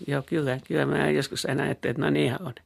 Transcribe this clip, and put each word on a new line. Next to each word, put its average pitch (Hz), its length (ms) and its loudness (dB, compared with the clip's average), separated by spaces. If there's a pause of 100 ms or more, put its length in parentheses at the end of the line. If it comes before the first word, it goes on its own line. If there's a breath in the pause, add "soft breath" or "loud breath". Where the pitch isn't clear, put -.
Joo, 143 140 0
kyllä, 135 460 0
kyllä 151 180 2
mä 147 240 2
joskus 143 360 0
aina 139 180 0
ajattelin, 143 280 -2
että 131 140 -2
no 151 40 2
niinhän 143 320 2
on. 143 120 -8 (120)